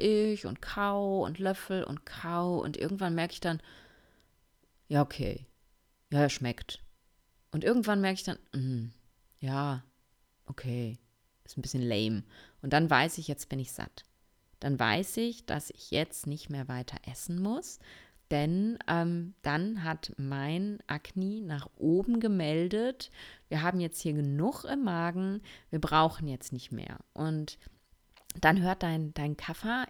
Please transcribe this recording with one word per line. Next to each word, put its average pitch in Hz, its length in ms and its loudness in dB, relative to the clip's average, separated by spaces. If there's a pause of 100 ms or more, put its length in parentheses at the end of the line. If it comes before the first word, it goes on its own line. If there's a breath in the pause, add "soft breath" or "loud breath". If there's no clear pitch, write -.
ich 214 460 4
und - 160 -6
kau 202 640 0
und 175 120 -6
löffel 190 460 -2
und - 220 -8
kau 175 560 -2
und - 160 -4
irgendwann 185 360 -2
merke 170 200 -2
ich - 60 -12
dann, 165 200 0 (1300 loud breath)
„Ja, 147 140 6
okay, - 440 -2 (640)
ja, 143 200 4
schmeckt.“ - 520 -6 (680)
Und 156 140 -2
irgendwann 208 360 4
merke 190 140 2
ich - 100 -6
dann, - 140 -4 (140)
„Mm, 127 400 -2 (480)
ja, 135 440 -2 (640)
okay, 120 520 -6 (460)
ist - 140 -10
ein 131 40 -4
bisschen 127 200 -2
lame.“ 110 400 2 (400 loud breath)
Und 139 100 0
dann 156 160 6
weiß 151 300 6
ich, 156 100 -6
jetzt - 220 -6
bin 135 80 -2
ich 131 140 -6
satt. - 320 -12 (560)
Dann 139 180 2
weiß 120 400 2
ich, 233 260 -2
dass - 260 -4
ich - 200 -18
jetzt - 360 0
nicht 147 220 -6
mehr 135 200 -4
weiter 127 300 -6 (120)
essen 175 320 -6
muss, 240 360 -4 (520 loud breath)
denn, 175 560 2
ähm, 170 540 0
dann 180 440 -2
hat 160 340 -6
mein 147 680 -2
Agni 190 540 -4
nach 151 360 -6
oben 196 440 4
gemeldet, 196 920 2 (380 loud breath)
„Wir 151 140 0
haben 180 180 2
jetzt 165 220 -4
hier 160 100 0
genug 147 520 0
im 277 200 -2
Magen, 185 560 0 (300 loud breath)
wir 160 100 0
brauchen 156 480 4
jetzt - 240 -6
nicht 127 180 -8
mehr.“ - 280 -8 (160)
Und 156 440 -2 (800 loud breath)
dann 170 220 8
hört 180 220 2
dein, 160 320 0
dein 147 240 -2
Kaffer 233 520 -4